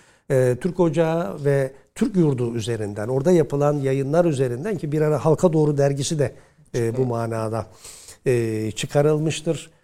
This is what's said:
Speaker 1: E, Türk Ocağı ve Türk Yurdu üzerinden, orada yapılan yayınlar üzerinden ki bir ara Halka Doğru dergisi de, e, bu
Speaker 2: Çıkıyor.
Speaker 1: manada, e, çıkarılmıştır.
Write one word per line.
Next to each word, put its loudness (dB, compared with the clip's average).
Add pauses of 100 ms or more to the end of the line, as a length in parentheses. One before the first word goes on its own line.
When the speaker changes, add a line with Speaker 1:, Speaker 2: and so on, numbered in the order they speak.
(300)
Speaker 1:
E, 4
Türk -4
Ocağı 0
ve 0 (220)
Türk 0
Yurdu 2
üzerinden, -4
orada 0
yapılan 2
yayınlar 0
üzerinden -2
ki -6
bir 0
ara 0
Halka 4
Doğru 2
dergisi 0
de, -2 (420)
e, 0
bu 0
Speaker 2:
Çıkıyor. -2
Speaker 1:
manada, -4 (600)
e, 0
çıkarılmıştır. -2 (140)